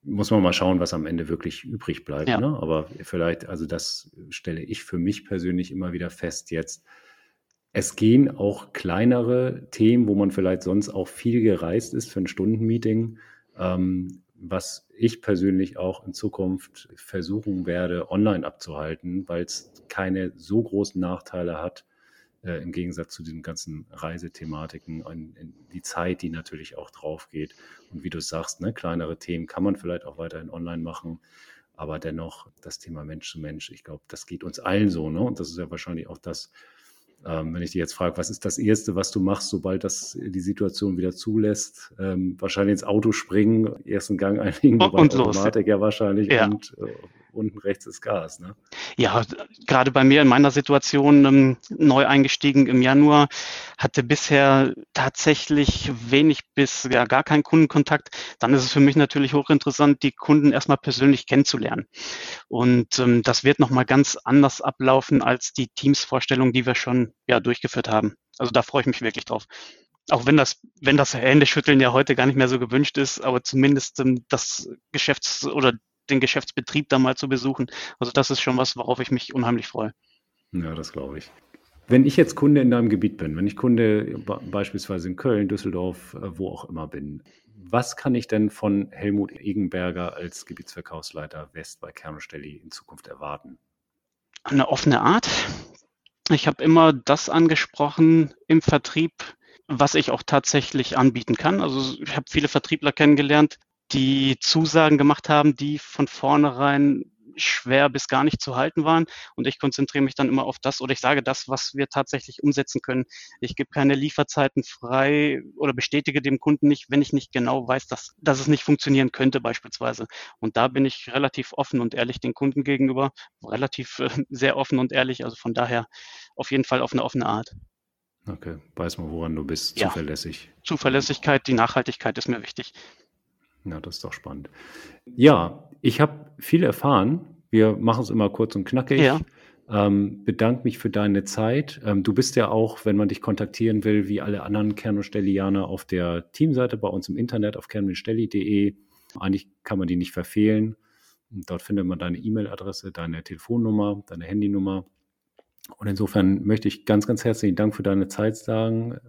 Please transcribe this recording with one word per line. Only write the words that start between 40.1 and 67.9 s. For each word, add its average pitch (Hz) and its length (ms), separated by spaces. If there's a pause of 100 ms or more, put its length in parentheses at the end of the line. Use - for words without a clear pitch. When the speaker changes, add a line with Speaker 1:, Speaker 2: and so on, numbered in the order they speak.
Speaker 1:
die 95 220
Situation 98 560
wieder 90 160
zulässt? 107 840
Ähm, 92 420
wahrscheinlich 98 340
ins 95 100
Auto 107 300
springen, 107 720
ersten 101 320
Gang 101 220
<laughs> - 20
einlegen, 117 400
Speaker 2:
Und, 190 100
Speaker 1:
wobei - 100
Speaker 2:
und 143 120
los. 113 240
Speaker 1:
Automatik 104 300
ja 104 120
wahrscheinlich 104 500
Speaker 2:
Ja. 113 180
Speaker 1:
und, 104 320
äh, - 120 (400)
unten 104 260
rechts 98 300
ist - 140
Gas, 92 380
ne? 92 160 (400)
Speaker 2:
Ja, 113 280 (420)
gerade 131 240
bei 135 140
mir 139 180
in 143 60
meiner 135 240
Situation, 143 720
ähm, 135 320 (120)
neu 139 360
eingestiegen 139 640
im 127 160
Januar, 143 440 (520)
hatte - 240
bisher 139 720 (180)
tatsächlich 147 960 (200)
wenig 147 300 (120)
bis, - 380
ja, 123 140
gar 131 180
keinen 151 180
Kundenkontakt. 151 680 (280)
Dann 120 160
ist 131 120
es 127 60
für 143 100
mich 139 140
natürlich 143 380
hochinteressant, 143 720
die 131 80
Kunden 147 400
erstmal 143 260
persönlich 135 480
kennenzulernen. 120 640 (600)
Und, 123 500
ähm, 120 240
das - 200
wird 139 140
noch 135 140
mal 127 120
ganz 131 320
anders 139 460
ablaufen 131 640
als 127 300
die 123 160
Teams-Vorstellung, 131 840
die 123 140
wir 123 80
schon, 123 380 (140)
ja, 120 120
durchgeführt - 500
haben. 107 240 (240)